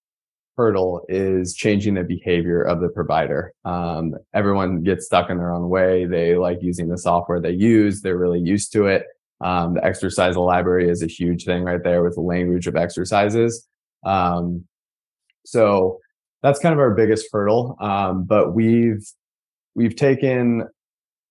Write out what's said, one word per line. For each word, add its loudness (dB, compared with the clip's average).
hurdle 0
is -2
changing 0
the -2
behavior 0
of 0
the 0
provider. -2
Um, -4
everyone 0
gets 0
stuck 0
in -4
their -4
own -4
way. 2
They 2
like 0
using -4
the -4
software 0
they -2
use. 2
They're -2
really 0
used -4
to 4
it. 2
Um, -2
the 0
exercise 0
library 2
is 0
a -2
huge -4
thing -2
right -4
there 0
with -2
the -4
language -2
of -4
exercises. 0
Um, -2
so 2
that's 2
kind 4
of 2
our 4
biggest 2
hurdle. 0
Um, -2
but 2
we've, 2
we've 0
taken 2